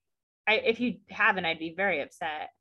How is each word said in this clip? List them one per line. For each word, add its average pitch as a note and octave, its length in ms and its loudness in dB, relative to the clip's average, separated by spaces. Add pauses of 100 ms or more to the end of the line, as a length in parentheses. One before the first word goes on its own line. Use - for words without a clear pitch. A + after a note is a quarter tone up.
(480)
I, G#3+ 60 4
if A3+ 260 2
you A#3+ 160 0 (120)
haven't, G3+ 360 2
I'd E3 160 -2
be D#3+ 160 -6
very F#3 260 2
upset. - 480 -8 (100)